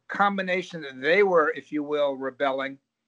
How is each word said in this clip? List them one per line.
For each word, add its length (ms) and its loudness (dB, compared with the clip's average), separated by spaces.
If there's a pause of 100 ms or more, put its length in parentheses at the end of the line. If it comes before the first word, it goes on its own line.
combination 760 -2
that 180 -12
they 240 4
were, 320 4
if 160 -14
you 100 -2
will, 340 0
rebelling, 640 -4 (300)